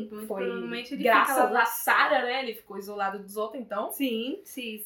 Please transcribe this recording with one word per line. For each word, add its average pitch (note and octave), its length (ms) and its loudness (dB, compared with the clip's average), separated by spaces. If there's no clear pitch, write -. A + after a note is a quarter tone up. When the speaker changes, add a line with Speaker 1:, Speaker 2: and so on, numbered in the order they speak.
Speaker 1:
muito G#3+ 160 -10
Speaker 2:
foi, G3 180 -4
Speaker 1:
provavelmente A#3 500 -4
ele D4 80 -4
Speaker 2:
graças A3+ 340 6
Speaker 1:
fica B3+ 140 6
lá. A#3 120 4
Speaker 2:
a A3+ 40 4
Sarah, C#4 560 4
né? B3 200 0
Ele A#3 120 -4
ficou G3+ 240 -14
isolado G3 400 -4
dos G3 180 -14
outros, A3 260 -4
então. G#3+ 280 -6
Speaker 1:
Sim, B3+ 540 -2
se, A3+ 420 -10